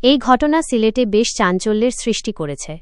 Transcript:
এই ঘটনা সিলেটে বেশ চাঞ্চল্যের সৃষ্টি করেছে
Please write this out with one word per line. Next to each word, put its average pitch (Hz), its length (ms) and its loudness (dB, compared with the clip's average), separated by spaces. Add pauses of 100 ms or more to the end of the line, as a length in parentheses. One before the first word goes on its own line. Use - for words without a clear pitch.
এই 285 80 6 (100)
ঘটনা 294 320 4 (100)
সিলেটে 220 340 2 (120)
বেশ 226 120 2 (120)
চাঞ্চল্যের 214 600 0
সৃষ্টি 220 380 -4
করেছে 147 420 -10